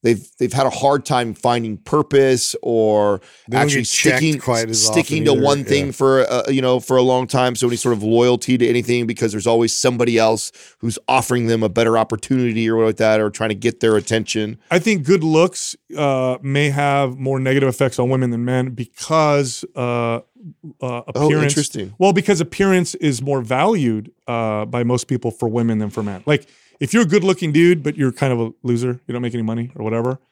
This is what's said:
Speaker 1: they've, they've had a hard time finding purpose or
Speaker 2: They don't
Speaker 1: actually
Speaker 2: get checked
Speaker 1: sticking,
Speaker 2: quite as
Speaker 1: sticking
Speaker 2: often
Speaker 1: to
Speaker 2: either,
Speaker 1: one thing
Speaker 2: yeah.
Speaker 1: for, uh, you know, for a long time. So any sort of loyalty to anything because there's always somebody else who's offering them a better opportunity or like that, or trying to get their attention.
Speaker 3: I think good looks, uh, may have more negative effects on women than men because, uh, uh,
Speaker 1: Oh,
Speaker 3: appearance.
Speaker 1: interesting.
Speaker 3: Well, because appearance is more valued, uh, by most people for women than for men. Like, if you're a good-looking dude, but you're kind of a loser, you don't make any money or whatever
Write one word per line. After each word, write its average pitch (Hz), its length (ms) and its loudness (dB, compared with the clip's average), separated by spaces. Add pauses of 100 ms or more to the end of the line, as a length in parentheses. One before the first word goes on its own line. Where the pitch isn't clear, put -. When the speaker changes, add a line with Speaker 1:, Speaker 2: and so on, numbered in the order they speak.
Speaker 1:
they've, 113 220 0 (120)
they've 123 160 -4
had 135 140 2
a - 20 2
hard 139 360 0
time 123 280 -2
finding 117 440 -2
purpose 135 840 0
or 107 580 2 (300)
Speaker 2:
They 113 80 -6
don't 113 60 4
Speaker 1:
actually 139 180 2
Speaker 2:
get 110 80 -4
checked 131 300 2
Speaker 1:
sticking, 151 200 0
Speaker 2:
quite 117 300 -2
as 110 160 0
Speaker 1:
sticking 110 380 0
Speaker 2:
often - 20 0
Speaker 1:
to 151 80 4
Speaker 2:
either, 131 100 2
Speaker 1:
one 143 220 2
thing 143 220 0
Speaker 2:
yeah. 135 40 -6
Speaker 1:
for, 135 300 2 (100)
uh, 123 180 0
you 135 120 0
know, 127 180 2
for 131 180 0
a 127 40 4
long 127 260 2
time. 127 280 0
So 123 120 0
any 120 100 0
sort 123 200 0
of 101 60 -6
loyalty 120 560 2
to 120 80 2
anything 120 400 0
because 113 240 -2
there's 107 160 -4
always 117 280 2
somebody 120 440 0
else 110 320 0 (280)
who's 113 280 -4
offering 123 400 0
them 113 160 0
a 110 40 0
better 113 300 2
opportunity 117 720 -2
or 113 160 2
like 110 120 0
that, 110 220 4
or 107 120 0
trying 113 180 -4
to 107 60 -2
get 113 240 -2
their 110 180 2
attention. 107 640 -4 (100)
Speaker 3:
I 170 100 2
think 185 240 0
good 165 200 2
looks, 160 520 0 (220)
uh, 131 460 0
may 143 260 0
have 139 480 0
more 135 220 -2
negative 135 280 2
effects 127 300 0
on 123 120 0
women 131 200 0
than 120 160 -2
men 127 240 0
because, 143 960 -2 (100)
uh, 139 40 -10
uh, 120 420 -2 (580)
Speaker 1:
Oh, 120 280 -8
Speaker 3:
appearance. 147 460 0
Speaker 1:
interesting. 104 440 -6
Speaker 3:
Well, 190 160 2
because 180 260 2
appearance 180 560 0
is 139 260 -2
more 135 200 -2
valued, 127 680 0 (160)
uh, 110 380 -4
by 120 180 -4
most 120 240 0
people 120 240 -4
for 117 180 -4
women 113 300 0
than 104 100 -4
for 110 140 -6
men. 98 240 -8
Like, 151 180 0 (340)
if 139 140 -4
you're 233 80 4
a 196 60 2
good-looking 180 440 0
dude, 170 300 4
but 147 160 -6
you're 135 140 0
kind 135 200 -2
of 120 80 0
a 113 120 -4 (100)
loser, 123 460 -2
you - 40 -10
don't 120 120 -6
make 117 100 -4
any 120 80 -4
money 113 340 -4
or - 80 -10
whatever 117 360 -2 (120)